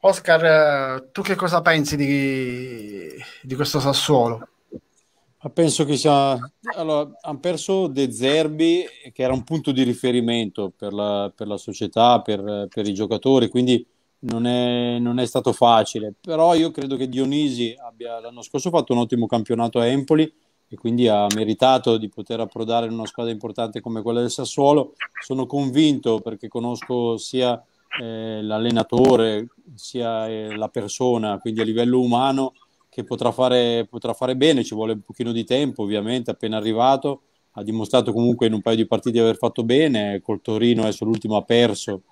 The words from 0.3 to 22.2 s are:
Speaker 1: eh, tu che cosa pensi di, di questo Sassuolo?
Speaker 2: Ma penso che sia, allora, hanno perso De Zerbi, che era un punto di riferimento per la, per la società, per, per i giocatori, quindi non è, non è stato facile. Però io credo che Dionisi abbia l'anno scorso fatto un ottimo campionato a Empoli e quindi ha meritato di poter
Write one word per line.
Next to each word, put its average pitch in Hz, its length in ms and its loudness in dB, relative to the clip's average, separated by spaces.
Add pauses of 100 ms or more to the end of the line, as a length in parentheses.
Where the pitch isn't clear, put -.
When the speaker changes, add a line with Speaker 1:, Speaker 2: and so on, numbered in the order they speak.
Speaker 1:
eh, 143 680 2
tu 202 100 -8
che 196 140 -2
cosa 180 260 0
pensi 156 340 2
di, 127 1120 -4 (340)
di 131 140 -10
questo 143 240 -2
Sassuolo? 127 680 2 (960)
Speaker 2:
Ma 135 60 -10
penso 160 340 2
che 143 140 0
sia, 139 400 4 (380)
allora, 151 460 -4
hanno 147 180 -8
perso 175 480 -2
De 135 240 0
Zerbi, 156 720 2 (260)
che - 120 -4
era 131 100 2
un 127 100 -2
punto 147 300 -2
di 131 100 4
riferimento 117 920 0
per 101 180 -10
la, 101 420 -2
per 107 120 -10
la 104 100 -6
società, 113 640 2
per, 101 520 -4
per 104 140 -4
i 104 60 -2
giocatori, 110 560 2
quindi 123 360 2 (340)
non 120 260 -4
è, 120 540 -2
non 120 200 -2
è 123 60 0
stato 123 260 -2
facile. 110 680 2
Però 165 360 2
io 160 160 2
credo 139 240 -6
che 127 140 -4
Dionisi 127 680 -2
abbia 117 440 -12
l'anno 120 200 -16
scorso 143 280 -6
fatto 156 240 0
un 120 60 2
ottimo 117 260 0
campionato 117 540 -2
a 117 60 2
Empoli 147 480 2 (360)
e 113 80 -16
quindi 120 320 2
ha 104 260 4
meritato 117 640 2
di 107 100 -6
poter 113 320 -10